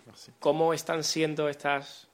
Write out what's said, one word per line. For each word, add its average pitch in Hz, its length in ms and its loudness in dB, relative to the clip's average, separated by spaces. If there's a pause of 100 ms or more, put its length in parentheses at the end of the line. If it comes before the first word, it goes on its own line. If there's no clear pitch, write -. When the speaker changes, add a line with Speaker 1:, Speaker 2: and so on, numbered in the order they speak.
Speaker 1:
Merci. - 320 -20
Speaker 2:
¿Cómo 160 340 4
están 160 300 -2
siendo 151 460 0
estas 143 640 -2